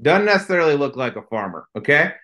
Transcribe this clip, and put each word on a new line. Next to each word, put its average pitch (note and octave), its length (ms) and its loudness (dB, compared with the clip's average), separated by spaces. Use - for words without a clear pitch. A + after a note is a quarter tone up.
doesn't F#3+ 240 4
necessarily F#3 500 2
look C#3 220 -2
like B2 180 -4
a G#2+ 80 -12
farmer, G2 520 -8
okay? D3 360 2